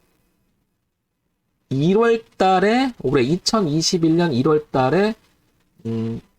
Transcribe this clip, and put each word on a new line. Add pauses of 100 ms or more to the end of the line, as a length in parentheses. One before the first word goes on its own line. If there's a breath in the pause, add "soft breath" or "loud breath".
(1700)
일월 (120)
달에,
올해
이천이십일
년
일월
달에, (720)
음, (180)